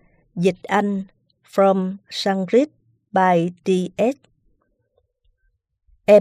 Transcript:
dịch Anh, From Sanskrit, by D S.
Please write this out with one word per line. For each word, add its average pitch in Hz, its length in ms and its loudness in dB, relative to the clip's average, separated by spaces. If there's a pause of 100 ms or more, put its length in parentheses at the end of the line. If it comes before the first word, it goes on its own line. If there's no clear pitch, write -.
(360)
dịch 185 280 -2
Anh, 202 400 -4 (500)
From 190 420 0 (140)
Sanskrit, 196 600 -2 (420)
by 180 400 0 (140)
D - 40 -6 (280)
S. 233 180 -2 (2000)